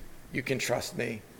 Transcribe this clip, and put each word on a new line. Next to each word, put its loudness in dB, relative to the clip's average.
you 2
can 2
trust 2
me, 0